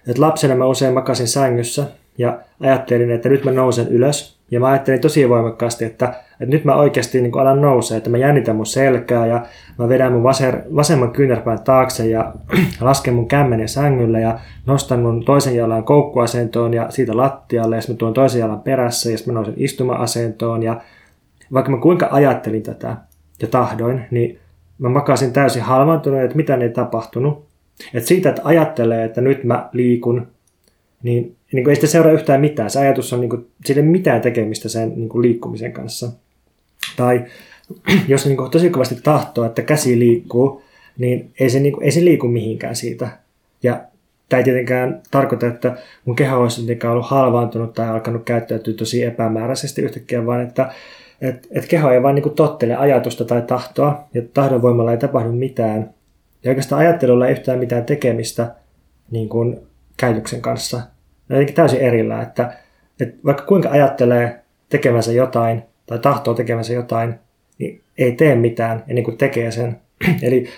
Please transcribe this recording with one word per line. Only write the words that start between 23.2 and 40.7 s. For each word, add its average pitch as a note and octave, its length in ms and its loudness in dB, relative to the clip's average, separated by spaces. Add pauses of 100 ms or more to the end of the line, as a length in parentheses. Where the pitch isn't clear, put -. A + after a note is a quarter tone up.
ja - 60 -4
tahdoin, A#2+ 540 -2 (100)
niin A#2+ 280 -2 (380)
mä B2 120 -2
makasin C3 440 0
täysin C3 280 2
halvaantunut, C3+ 600 2
että B2+ 140 -2
mitään D3 260 0
ei A#2+ 80 0
tapahtunut. A#2+ 760 -4 (480)
Et B2 120 -4
siitä, F3+ 240 4
että - 160 -4
ajattelee, A#2+ 600 2
että A2+ 160 -4
nyt C3+ 220 2
mä A#2+ 300 -2
liikun, B2 540 0 (760)
niin, A#2+ 320 -2 (180)
niin C3 160 2
ei C#3+ 60 6
sitä D3 120 2
seuraa D#3+ 260 6
yhtään C#3+ 280 2
mitään. A#2+ 280 -2
Se C3 100 -2
ajatus C3 340 0
on, B2 80 -2
niin A#2+ 80 -2
kuin, B2 180 -6 (180)
sillä C#3 160 2
ei D3+ 60 4
mitään D#3+ 340 2
tekemistä A2+ 480 -2
sen, A2+ 260 -4
niin A2+ 140 -6
kuin, A#2 120 -2
liikkumisen A#2 500 -2
kanssa. A#2+ 380 -10 (880)
Tai B2 280 0 (380)
<clears throat> - 440 0
jos, C#3 180 2
niin C3+ 120 2
kuin, B2+ 140 -6
tosi E3+ 180 4
kovasti B2+ 340 0
tahtoo, C3+ 420 0
että A2+ 160 -4
käsi B2 380 2
liikkuu, A#2+ 640 2 (360)